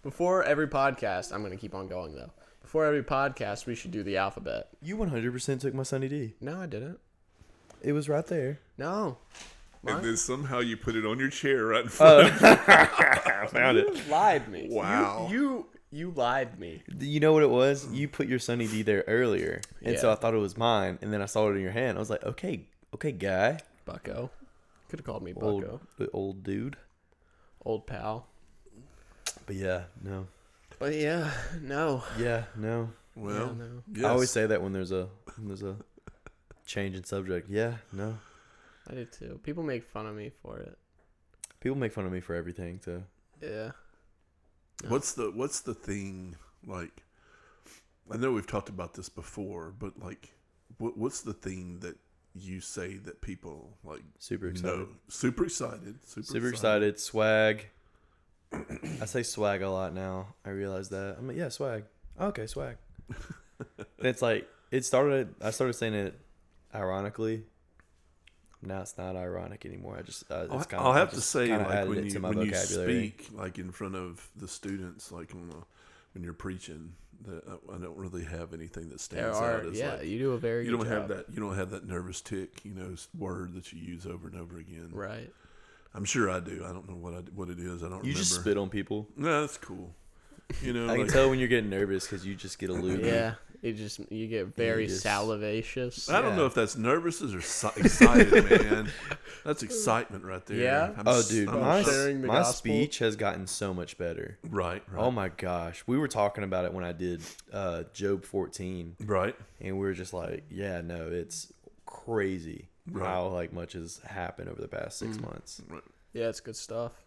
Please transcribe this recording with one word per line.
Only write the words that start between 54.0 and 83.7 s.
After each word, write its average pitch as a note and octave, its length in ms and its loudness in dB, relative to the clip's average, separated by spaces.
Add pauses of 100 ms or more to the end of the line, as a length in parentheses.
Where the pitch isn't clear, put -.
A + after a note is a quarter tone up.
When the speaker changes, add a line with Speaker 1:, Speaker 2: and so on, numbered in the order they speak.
Speaker 2:
Super - 280 -6
Speaker 3:
know? F2 60 -4
Speaker 2:
excited. F2+ 340 -4 (220)
Speaker 3:
Super - 360 0
excited. A2+ 540 -8 (100)
Super - 180 -12
Speaker 2:
Super A#2 220 -2
Speaker 3:
excited. G#2+ 400 4
Speaker 2:
excited. G#2 100 -2
Swag. A2 680 2 (840)
<clears throat> - 520 -8
I - 20 -4
say A#2+ 180 -4
swag G2+ 380 -2
a G2 100 -2
lot F#2+ 220 -2
now. F#2+ 360 -6 (140)
I G2+ 60 -12
realize G2 400 -6
that. G2 300 -8
I'm B2+ 100 -10
like, C3 80 -8
"Yeah, D#3+ 140 -4
swag." A#2 340 -6 (360)
"Okay, F3 260 -4
swag." B2+ 300 -8 (320)
Speaker 3:
<laughs> A2 100 -10 (800)
Speaker 2:
And - 100 -2
it's B2+ 140 0
like, A#2 260 2 (220)
it C3 140 0
started, C3+ 580 4
I G#2+ 80 0
started B2 240 0
saying A2+ 200 -2
it G2 240 -2 (560)
ironically. G#2+ 680 -2 (1160)
Now F#2+ 200 -8
it's - 160 -12
not F#2 200 -6
ironic F2+ 500 -8
anymore. F2+ 320 -12
I F2 40 -12
just, - 280 -14
uh, F2 200 -4
Speaker 3:
I'll - 100 -4
Speaker 2:
it's - 40 -4
Speaker 3:
ha-, - 60 -
Speaker 2:
kinda, - 140 -2
Speaker 3:
I'll B2+ 80 6
Speaker 2:
I C#3 60 8
Speaker 3:
have F#3 120 6
to - 60 -8
Speaker 2:
just - 140 -2
Speaker 3:
say, B2 180 2
Speaker 2:
kinda G#2+ 160 2
Speaker 3:
like, F#2+ 100 0
Speaker 2:
added G2 140 0
Speaker 3:
when G2 100 0
Speaker 2:
it F#2 40 -2
to G2+ 120 -4
Speaker 3:
you, G2 60 -4
Speaker 2:
my F2+ 100 -2
Speaker 3:
when F2+ 160 0
you G2+ 60 -2
Speaker 2:
vocabulary. F#2 640 0
Speaker 3:
speak, - 200 -20
like, F#2+ 220 -8
in F2+ 140 -10
front F#2+ 240 -8
of F2+ 400 -10
the G#2 120 -14
students, F#2+ 640 -10
like, E2+ 240 -14
on F2 140 -14
the, D#2 80 -14 (580)
when F#2 100 -12
you're E2+ 80 -10
preaching, E2+ 600 -12 (300)
that F#2 260 -14
I, - 260 -16
I - 40 -10
don't E2+ 180 -12
really F2+ 280 -10
have E2 300 -10
anything E2 360 -12
that - 180 -16
Speaker 1:
There A2+ 240 -6
Speaker 3:
stands G#2 60 -2
Speaker 1:
are, A2+ 220 -2
Speaker 3:
out G#2+ 60 -10
as, F#2 120 -8
Speaker 1:
yeah, C3+ 160 -4
Speaker 3:
like, - 120 -10
Speaker 1:
you G#2 120 -4
do C3 140 0
a A#2 60 -2
very A#2 260 -2
Speaker 3:
you A#2+ 60 -4
Speaker 1:
good A#2 80 0
Speaker 3:
don't A2 100 -2
have G#2+ 200 -2
Speaker 1:
job. G2 100 -4
Speaker 3:
that, - 160 -14
you A2 60 -6
don't G2 160 -2
have F#2+ 140 -2
that F#2+ 180 -10
nervous F2+ 320 -6
tick, - 440 -10
you G2+ 100 -14
know, F#2 180 -10
s-, - 160 -14 (100)
word F2+ 360 -6
that - 180 -14